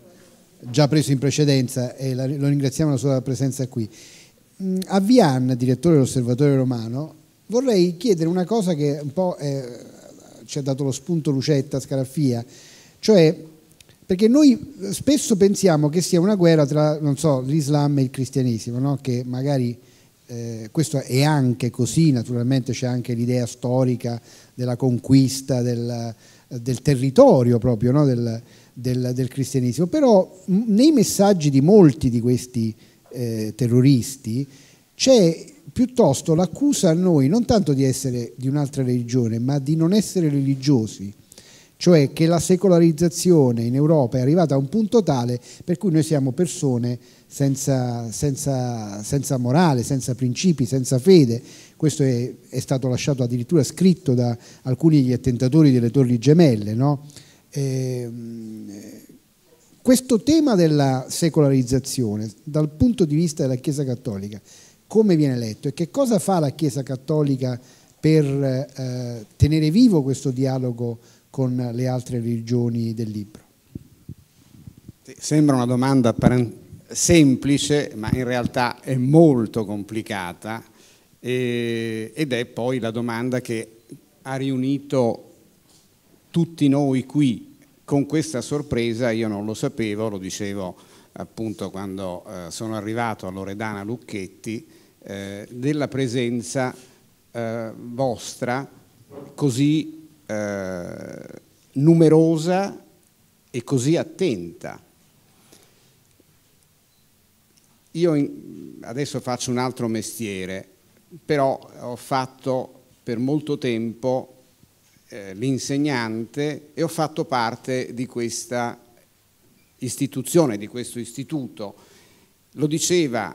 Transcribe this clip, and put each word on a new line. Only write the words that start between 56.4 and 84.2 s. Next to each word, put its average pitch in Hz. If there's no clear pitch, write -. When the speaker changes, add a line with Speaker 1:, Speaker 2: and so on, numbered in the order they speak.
Speaker 1:
no? 139
Ehm, 117
questo 247
tema 294
della 143
secolarizzazione, 131
dal 151
punto 202
di 147
vista 160
della 131
Chiesa 139
Cattolica, 104
come 208
viene 143
letto 113
e 135
che 170
cosa 247
fa 185
la 147
Chiesa 139
Cattolica 131
per, 156
eh, 127
tenere 156
vivo 196
questo 131
dialogo 123
con 127
le 123
altre 127
religioni 117
del 113
libro? 104
Speaker 2:
Sì, 127
sembra 147
una 123
domanda 127
apparen-, 120
semplice, 143
ma 110
in 127
realtà 123
è 135
molto 131
complicata, 104
e, 117
ed 151
è 120
poi 123
la 113
domanda 120
che 120